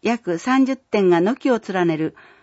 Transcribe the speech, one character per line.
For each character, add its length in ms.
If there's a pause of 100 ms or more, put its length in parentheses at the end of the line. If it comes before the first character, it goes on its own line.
約 360
三 280
十 120
店 320
が 100
軒 320
を 140
連 220
ね 100
る 180 (280)